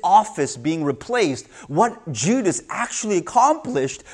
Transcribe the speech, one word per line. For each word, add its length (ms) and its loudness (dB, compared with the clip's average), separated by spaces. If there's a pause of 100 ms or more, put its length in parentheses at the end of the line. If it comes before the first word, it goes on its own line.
office 540 2
being 280 -4
replaced, 640 -2 (220)
what 440 0
Judas 560 0
actually 500 -4
accomplished 840 0 (120)